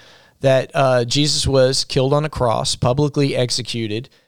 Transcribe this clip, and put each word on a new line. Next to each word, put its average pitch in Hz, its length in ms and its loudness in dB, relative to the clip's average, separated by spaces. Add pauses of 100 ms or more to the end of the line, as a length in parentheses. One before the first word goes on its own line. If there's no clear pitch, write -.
(400)
that, 131 360 2
uh, 127 280 2
Jesus 143 440 -2
was 131 360 2
killed 135 300 0
on 147 100 2
a 156 60 -4
cross, 123 460 -2
publicly 139 600 0
executed, 120 760 -4 (180)